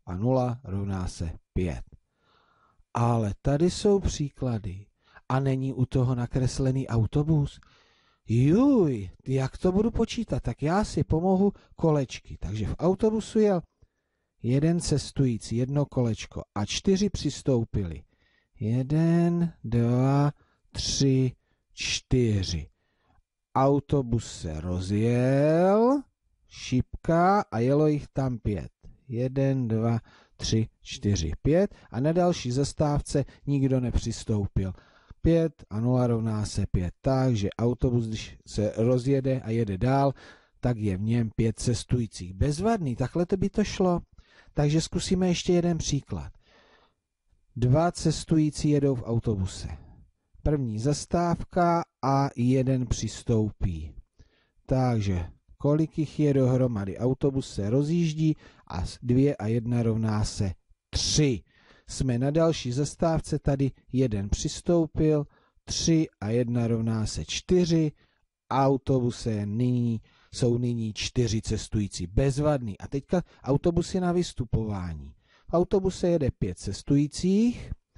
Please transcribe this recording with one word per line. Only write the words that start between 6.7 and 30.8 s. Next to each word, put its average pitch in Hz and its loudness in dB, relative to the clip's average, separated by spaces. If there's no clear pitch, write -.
autobus. 147 0
Juj, 147 4
jak 131 -2
to 180 2
budu 214 2
počítat? 220 -4
Tak - -6
já 180 0
si 160 -2
pomohu 185 2
kolečky. 147 -2
Takže 101 -4
v - -4
autobusu 214 0
jel 202 4
jeden 147 2
cestující, 127 -2
jedno 135 0
kolečko 113 -4
a 101 -4
čtyři 190 0
přistoupili. 113 -2
Jeden, 165 2
dva, 123 2
tři, 131 0
čtyři. 98 -2
Autobus 135 0
se 78 -8
rozjel, 135 2
šipka, 170 0
a - -6
jelo 139 2
jich 151 0
tam 131 -4
pět. 87 -4
Jeden, 131 0
dva, 113 2
tři, 110 0